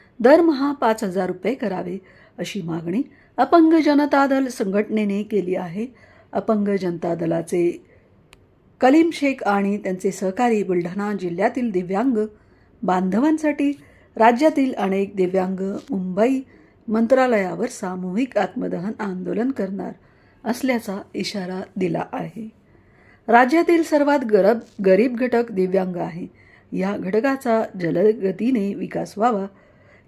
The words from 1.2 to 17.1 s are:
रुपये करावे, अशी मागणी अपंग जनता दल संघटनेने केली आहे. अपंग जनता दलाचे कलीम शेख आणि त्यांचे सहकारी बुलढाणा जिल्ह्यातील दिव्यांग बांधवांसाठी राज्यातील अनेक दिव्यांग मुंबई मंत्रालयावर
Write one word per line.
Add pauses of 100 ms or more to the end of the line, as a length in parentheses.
रुपये
करावे, (400)
अशी
मागणी (340)
अपंग (120)
जनता
दल
संघटनेने
केली
आहे. (460)
अपंग (120)
जनता
दलाचे (960)
कलीम
शेख
आणि
त्यांचे
सहकारी
बुलढाणा
जिल्ह्यातील
दिव्यांग (560)
बांधवांसाठी (440)
राज्यातील
अनेक
दिव्यांग (300)
मुंबई (480)
मंत्रालयावर